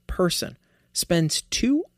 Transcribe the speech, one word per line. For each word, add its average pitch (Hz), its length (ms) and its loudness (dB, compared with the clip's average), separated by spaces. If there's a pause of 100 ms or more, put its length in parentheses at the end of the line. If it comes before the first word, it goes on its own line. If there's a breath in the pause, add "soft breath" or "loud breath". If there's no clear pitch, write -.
person - 540 -2 (340)
spends 165 480 0
two 285 420 0 (140)